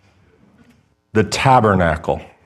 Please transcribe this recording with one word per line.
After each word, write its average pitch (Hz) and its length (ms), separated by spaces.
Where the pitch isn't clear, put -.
the 107 120
tabernacle. 95 960